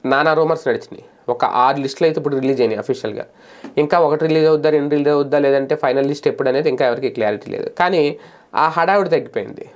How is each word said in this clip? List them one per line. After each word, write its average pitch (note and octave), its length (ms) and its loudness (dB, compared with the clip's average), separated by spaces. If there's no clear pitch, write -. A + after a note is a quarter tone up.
నానా D3 260 4
రూమర్స్ D#3 360 0
నడిచినాయి. - 360 -6
ఒక A#2+ 160 0
ఆరు C3 360 2
లిస్టులు C3+ 260 -2
అయితే D#3 140 0
ఇప్పుడు C#3+ 160 -2
రిలీజ్ C3 240 0
అయినాయి A2 180 0
అఫీషియల్‌గా. A2 460 -6
ఇంకా D3+ 200 2
ఒకటి D3+ 280 2
రిలీజ్ D#3 200 2
అవుద్దా, D#3 240 4
రెండు D3 200 0
రిలీజ్ D3 180 2
అవుద్దా, C#3+ 300 2
లేదంటే C#3 380 2
ఫైనల్ C#3 300 0
లిస్ట్ C#3 220 -2
ఎప్పుడు C3+ 200 -2
అనేది C#3+ 200 0
ఇంకా C3 180 0
ఎవరికీ A#2+ 220 -2
క్లారిటీ G#2+ 420 -4
లేదు. - 280 -6
కానీ E3+ 380 0
ఆ D#3 140 2
హడావుడి E3+ 400 0
తగ్గిపోయింది C3+ 680 -4